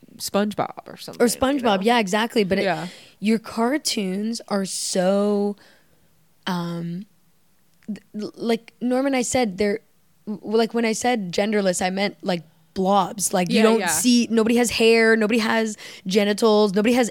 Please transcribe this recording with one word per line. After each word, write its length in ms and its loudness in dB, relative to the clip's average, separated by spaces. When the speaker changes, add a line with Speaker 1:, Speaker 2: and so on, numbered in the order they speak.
Speaker 1:
SpongeBob 680 -4
or 100 -16
something, 240 -8
Speaker 2:
Or 60 6
Speaker 1:
you 80 0
Speaker 2:
SpongeBob, 440 0
Speaker 1:
know? 40 -6
Speaker 2:
yeah, 160 2
exactly. 440 0
But 160 0
it, 40 -2
Speaker 1:
Yeah. 240 -2
Speaker 2:
your 200 0
cartoons 1080 -4
are 180 -2
so, 880 0
um, 580 -6
th-, 120 -10
l-, 160 -10
like 460 -6
Norm 240 0
and 100 0
I 60 0
said, 360 -2
they're, 220 -2
w-, 300 -4
like, 160 0
when 120 0
I 80 0
said 400 -2
genderless, 520 0
I 40 0
meant, 320 -2
like, 220 -4
blobs. 600 0
Like, 160 0
you 80 0
Speaker 1:
Yeah, 60 6
Speaker 2:
don't 160 4
Speaker 1:
yeah. 80 -2
Speaker 2:
see, 440 2
nobody 260 2
has 140 2
hair, 440 4
nobody 240 2
has 380 -2
genitals, 640 2
nobody 220 2
has 160 2